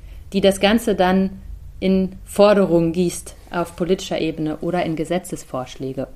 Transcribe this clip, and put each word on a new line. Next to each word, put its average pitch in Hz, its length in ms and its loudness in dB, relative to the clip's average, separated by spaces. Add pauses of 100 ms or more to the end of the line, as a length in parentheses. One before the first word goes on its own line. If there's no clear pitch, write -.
(320)
die 196 80 0
das 196 220 4
Ganze 214 340 2
dann 190 460 2 (400)
in 190 320 2 (100)
Forderungen 175 680 4
gießt 175 420 -2 (160)
auf 170 240 -4
politischer 185 440 -2
Ebene 156 420 -4
oder 175 240 -2
in 160 100 -2
Gesetzesvorschläge 135 1200 -6